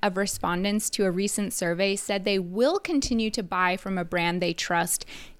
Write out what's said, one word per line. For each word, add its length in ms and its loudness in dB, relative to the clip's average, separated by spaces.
of 140 2
respondents 760 0
to 140 0
a 80 4
recent 400 -2
survey 420 0
said 300 -2
they 160 2
will 400 2
continue 500 0
to 140 -4
buy 320 2
from 200 -4
a 80 0
brand 380 0
they 100 0
trust, 540 0